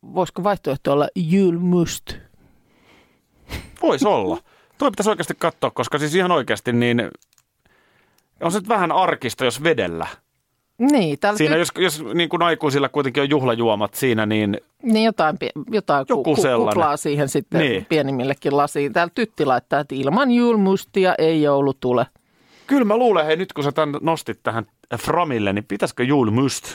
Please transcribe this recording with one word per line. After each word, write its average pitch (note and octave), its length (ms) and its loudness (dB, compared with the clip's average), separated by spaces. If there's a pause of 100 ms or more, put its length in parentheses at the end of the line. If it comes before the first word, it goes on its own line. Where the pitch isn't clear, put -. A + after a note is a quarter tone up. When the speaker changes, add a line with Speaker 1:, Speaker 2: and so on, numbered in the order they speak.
(140)
Speaker 1:
voisiko F3+ 300 -4
vaihtoehto C#3+ 500 -2
olla C#3+ 220 2
julmust? F3+ 960 0 (1700)
Speaker 2:
Vois C#4+ 220 2
olla. F3 340 0 (400)
Toi C#4+ 140 0
pitäisi G3+ 180 -2
oikeasti F3 300 -4
katsoa, D3+ 320 -2
koska B2+ 280 -4
siis D3 160 -2
ihan F3+ 160 2
oikeasti B2 420 -2
niin A#2+ 360 0 (1300)
on C3+ 100 -2
se F#3 160 -2
vähän F#3+ 240 0
arkista, D3 540 -2
jos A#2+ 180 -2
vedellä. F2+ 440 0 (680)
Speaker 1:
Niin, A3+ 420 2
täällä G#3 180 0
Speaker 2:
Siinä D#3 180 2
Speaker 1:
ty- D#3+ 40 2
Speaker 2:
jos, E3+ 80 0 (100)
jos D#3+ 260 -2 (100)
niin E3+ 160 0
kuin E3+ 140 -2
aikuisilla C#3+ 460 0
kuitenkin C#3 340 -2
on C#3 60 -2
juhlajuomat A#2 640 0
siinä, A2+ 320 0
niin G#2+ 320 0 (260)
Speaker 1:
Niin A3 220 2
jotain E3+ 340 0
pie-, - 120 -6 (200)
jotain D3 360 0
ku-, E3+ 60 0
Speaker 2:
joku C#3 100 0 (120)
Speaker 1:
ku-, - 60 0
Speaker 2:
sellainen. A#2 320 2
Speaker 1:
kuplaa D3 240 0
siihen C#3+ 320 -2
sitten D#3+ 320 -2
Speaker 2:
Niin. A2 240 0
Speaker 1:
pienimmillekin C#3 720 -2
lasiin. C#3+ 360 0
Täällä E3+ 220 0
Tytti G#3 300 -2
laittaa, C3+ 340 0
että C#3+ 160 -8
ilman A#3+ 360 0
julmustia G3+ 840 2
ei D#3+ 240 2
joulu C#3 320 2
tule. B2 320 0 (640)
Speaker 2:
Kyllä C4+ 180 4
mä G#3 120 2
luulen, G#3+ 280 4
hei, D#3 100 2
nyt F3+ 180 -6
kun D3 100 -4
sä C#3+ 80 0
tän D3 180 0 (120)
nostit D3+ 420 -4
tähän A2 220 -2 (320)
Framille, B2+ 560 0
niin G#2 120 -4
pitäisikö G3 380 -4
julmust? B2+ 720 0